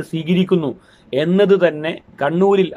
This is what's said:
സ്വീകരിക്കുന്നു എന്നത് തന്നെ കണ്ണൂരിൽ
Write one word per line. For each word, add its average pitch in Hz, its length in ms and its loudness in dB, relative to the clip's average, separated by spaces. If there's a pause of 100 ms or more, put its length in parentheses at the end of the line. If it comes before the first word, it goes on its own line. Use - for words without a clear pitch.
സ്വീകരിക്കുന്നു 165 640 -2 (420)
എന്നത് 180 400 2 (100)
തന്നെ 156 280 0 (300)
കണ്ണൂരിൽ 180 560 2